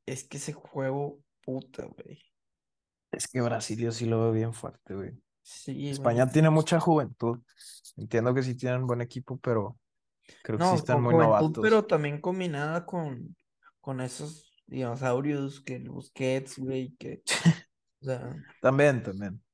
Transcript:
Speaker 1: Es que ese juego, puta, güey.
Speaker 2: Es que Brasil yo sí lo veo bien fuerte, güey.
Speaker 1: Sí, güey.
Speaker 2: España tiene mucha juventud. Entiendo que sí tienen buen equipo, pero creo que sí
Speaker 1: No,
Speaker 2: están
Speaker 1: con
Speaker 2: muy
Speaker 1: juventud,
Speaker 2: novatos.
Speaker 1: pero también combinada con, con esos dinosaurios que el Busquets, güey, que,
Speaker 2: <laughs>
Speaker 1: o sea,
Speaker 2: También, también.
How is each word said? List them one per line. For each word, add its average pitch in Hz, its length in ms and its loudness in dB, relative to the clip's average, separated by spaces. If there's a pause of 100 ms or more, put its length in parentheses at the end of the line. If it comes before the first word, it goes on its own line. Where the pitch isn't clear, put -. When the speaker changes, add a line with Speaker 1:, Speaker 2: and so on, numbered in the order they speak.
Speaker 1:
Es 127 180 -8
que - 140 -14
ese 151 160 -8
juego, 143 640 -6 (220)
puta, - 420 -10
güey. - 380 -18 (920)
Speaker 2:
Es - 160 -6
que 127 120 -4
Brasil 113 380 -2
yo 117 140 -2
sí 113 140 -6
lo 113 140 2
veo 113 120 2
bien 113 200 0
fuerte, - 420 -12
güey. 95 180 -8 (300)
Speaker 1:
Sí, - 320 -14
güey. 143 160 -6
Speaker 2:
España 127 360 2
tiene 156 240 6
mucha 156 300 4
juventud. 123 600 2 (560)
Entiendo 113 380 0
que 131 80 2
sí 127 140 -4
tienen 127 300 -2
buen 123 140 -2
equipo, 127 380 -10
pero 113 400 -4 (640)
creo 110 160 -4
que 170 60 2
sí 185 60 4
Speaker 1:
No, 180 60 4
Speaker 2:
están 127 200 0
Speaker 1:
con 120 80 2
Speaker 2:
muy 120 100 4
Speaker 1:
juventud, 113 160 8
Speaker 2:
novatos. 120 320 4
Speaker 1:
pero 214 240 6
también 147 340 0
combinada 170 640 -4
con, 143 500 -8 (460)
con 131 220 -6
esos 147 500 -10 (140)
dinosaurios 135 960 -2
que 127 140 -10
el 127 120 -12
Busquets, 131 680 -4
güey, 131 400 -6
que, 123 280 -12
Speaker 2:
<laughs> - 440 2 (320)
Speaker 1:
o - 20 -14
sea, 123 320 -8 (240)
Speaker 2:
También, 135 420 4
también. 98 400 -8 (120)